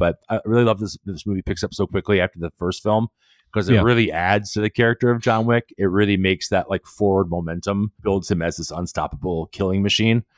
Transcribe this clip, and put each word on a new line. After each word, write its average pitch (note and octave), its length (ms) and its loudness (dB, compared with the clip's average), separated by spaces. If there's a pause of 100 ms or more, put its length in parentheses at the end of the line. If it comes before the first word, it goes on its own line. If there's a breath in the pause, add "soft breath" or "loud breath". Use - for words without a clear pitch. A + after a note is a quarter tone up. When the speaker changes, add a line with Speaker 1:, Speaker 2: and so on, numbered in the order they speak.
Speaker 1:
But F2 160 2 (140)
I A2 160 -2
really A#2 180 2
love A2 160 2
this, G2+ 260 -8
this F#2+ 220 -10
movie F#2+ 160 -4
picks G2+ 200 -4
up - 120 -6
so G2 100 0
quickly G2 340 0
after F2 200 -2
the E2 180 -6
first F2+ 240 -4
film, G#2+ 280 0 (440)
'cause G2 160 -2
it A#2+ 60 6
Speaker 2:
Yeah. G2+ 80 6
Speaker 1:
really A2+ 280 4
adds G2 420 0
to G#2 80 -2
the A2 100 0
character A#2 400 2
of A#2 100 0
John A2+ 240 2
Wick. A#2 320 0
It G2 80 0
really G2+ 320 4
makes F#2+ 320 0
that, F#2+ 200 0
like, F#2+ 180 -4
forward G2 420 0
momentum, F2 640 -4 (100)
builds G2 300 -2
him E2+ 100 0
as E2 160 -4
this D#2+ 140 -8
unstoppable E2 800 -6
killing G2 320 -2
machine. A2 400 2 (140)